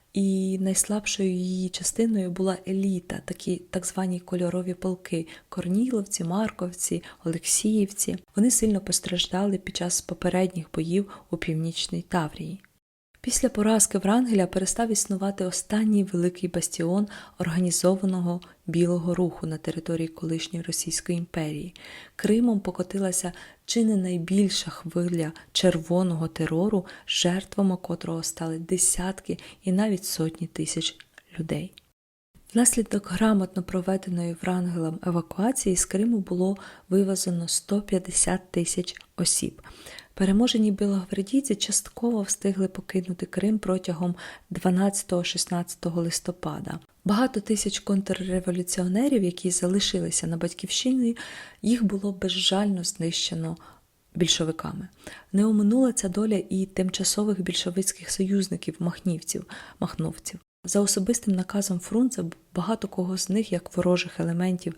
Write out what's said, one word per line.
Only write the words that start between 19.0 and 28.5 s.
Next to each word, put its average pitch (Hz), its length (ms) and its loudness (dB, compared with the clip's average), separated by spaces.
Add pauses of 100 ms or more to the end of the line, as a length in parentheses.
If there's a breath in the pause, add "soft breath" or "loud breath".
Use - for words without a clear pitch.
руху 170 320 0
на 160 100 -4
території 165 500 -4
колишньої 160 580 -6
Російської 170 520 -4
імперії. 160 580 -6 (400 loud breath)
Кримом 220 440 4
покотилася 180 720 -2 (320 loud breath)
чи 233 200 2
не 220 100 4
найбільша 185 760 2
хвиля 175 600 -2 (200 loud breath)
червоного 175 760 2
терору, 175 580 2 (220 loud breath)
жертвами 185 720 2
котрого 170 460 -6
стали 160 360 -4